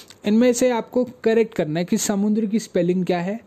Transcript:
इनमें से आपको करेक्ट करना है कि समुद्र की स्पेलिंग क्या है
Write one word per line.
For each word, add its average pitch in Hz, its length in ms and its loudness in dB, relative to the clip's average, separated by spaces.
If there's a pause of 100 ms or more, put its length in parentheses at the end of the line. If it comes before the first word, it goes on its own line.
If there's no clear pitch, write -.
(260)
इनमें 226 260 4
से 254 180 0
आपको 240 340 -2
करेक्ट 226 500 0
करना 160 240 -2
है 180 60 -2
कि 208 140 0
समुद्र 214 480 0
की 208 120 -2
स्पेलिंग 180 460 0
क्या 175 160 0
है 196 260 -6